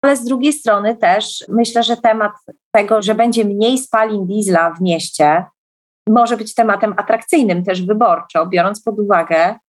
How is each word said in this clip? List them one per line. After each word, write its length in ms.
ale 140
z 80
drugiej 280
strony 420
też 540
myślę, 340
że 140
temat 340
tego, 300
że 140
będzie 300
mniej 320
spalin 500
diesla 460
w 80
mieście, 640
może 280
być 180
tematem 420
atrakcyjnym 680
też 220
wyborczo, 600
biorąc 380
pod 160
uwagę 560